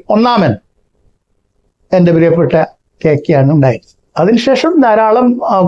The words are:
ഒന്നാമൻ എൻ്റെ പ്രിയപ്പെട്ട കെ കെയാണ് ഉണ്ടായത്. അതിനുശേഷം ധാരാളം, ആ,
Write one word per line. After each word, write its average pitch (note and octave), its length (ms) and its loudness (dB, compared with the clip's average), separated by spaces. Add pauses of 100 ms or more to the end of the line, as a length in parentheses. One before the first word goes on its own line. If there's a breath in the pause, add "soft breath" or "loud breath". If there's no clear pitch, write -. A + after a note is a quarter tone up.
ഒന്നാമൻ G#3+ 460 0 (1400)
എൻ്റെ F3 180 2
പ്രിയപ്പെട്ട E3 400 0 (540)
കെ D3+ 120 0 (120)
കെയാണ് C#3 220 2
ഉണ്ടായത്. C3+ 440 -2 (220)
അതിനുശേഷം C4 640 0
ധാരാളം, A#3 640 0
ആ, F#3+ 220 0